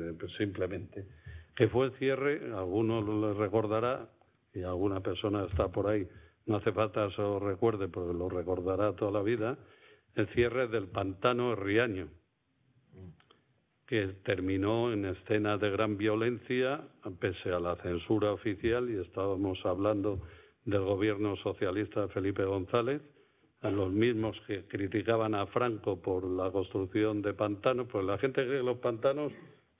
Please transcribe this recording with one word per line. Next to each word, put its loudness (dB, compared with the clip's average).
simplemente. -4
Que 6
fue 4
el -2
cierre, 0
alguno 2
le 0
recordará, 0
y -6
alguna 0
persona -2
está 0
por -2
ahí, 0
no 2
hace 0
falta 0
que -6
se -4
lo 0
recuerde 0
porque -4
lo -2
recordará 0
toda 0
la 0
vida, 0
el 2
cierre 2
del -2
pantano 0
de 2
Riaño, 2
que 0
terminó 2
en 0
escenas 0
de 2
gran 2
violencia, 0
pese -2
a 2
la 0
censura 2
oficial, 0
y -2
estábamos -2
hablando 0
del 2
gobierno 2
socialista -2
de 0
Felipe 0
González, 0
a 0
los 2
mismos 2
que -4
criticaban 0
a 0
Franco 0
por 0
la 0
construcción 0
de -2
pantanos, 0
pues 0
la 0
gente 0
cree -2
que -2
los 0
pantanos 0